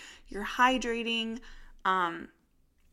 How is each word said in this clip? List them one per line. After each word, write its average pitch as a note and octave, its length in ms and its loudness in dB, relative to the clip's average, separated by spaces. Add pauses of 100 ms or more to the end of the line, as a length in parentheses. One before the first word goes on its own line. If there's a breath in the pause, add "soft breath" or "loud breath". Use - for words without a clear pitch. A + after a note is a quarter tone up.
(280 loud breath)
you're G3+ 180 -6
hydrating, A#3 920 2 (440 loud breath)
um, F3+ 440 2 (640)